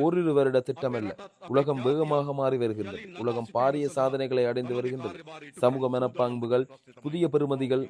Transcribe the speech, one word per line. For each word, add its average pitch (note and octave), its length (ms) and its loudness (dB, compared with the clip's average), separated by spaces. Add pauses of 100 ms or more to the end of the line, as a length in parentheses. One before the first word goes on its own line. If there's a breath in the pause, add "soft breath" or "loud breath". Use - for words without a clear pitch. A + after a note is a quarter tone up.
ஓரிரு E3+ 320 2
வருட C3+ 260 4
திட்டமல்ல. B2 500 -2 (380)
உலகம் C#3 340 2
வேகமாக C#3+ 520 0
மாறி C3+ 280 0
வருகின்றது. G#2+ 400 -4 (200)
உலகம் A#2 300 -2
பாரிய C#3 440 0
சாதனைகளை C3 500 2
அடைந்து B2 280 -2
வருகின்றது. B2 440 -6 (440)
சமூக C3 260 4
மனப்பாங்குகள், B2 760 0 (380)
புதிய E3 260 0
பெறுமதிகள் C3+ 600 0